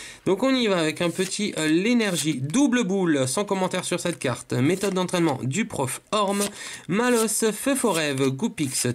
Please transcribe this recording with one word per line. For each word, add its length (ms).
Donc 180
on 100
y 140
va 100
avec 240
un 80
petit, 480
euh, 100
l'énergie 680
double 480
boule, 440
sans 180
commentaire 400
sur 140
cette 200
carte. 340
Méthode 400
d'entraînement 500
du 220
prof 360
Orm, 320
Malos, 640
Feu 240
Forêve, 540
Goupix, 640